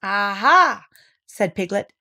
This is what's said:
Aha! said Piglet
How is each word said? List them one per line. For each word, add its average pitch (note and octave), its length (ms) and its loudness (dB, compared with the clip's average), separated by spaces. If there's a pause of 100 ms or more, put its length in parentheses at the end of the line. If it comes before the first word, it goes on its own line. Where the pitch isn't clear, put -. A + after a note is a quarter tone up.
Aha! G3+ 840 0 (400)
said F#3 280 -4
Piglet G3 460 -6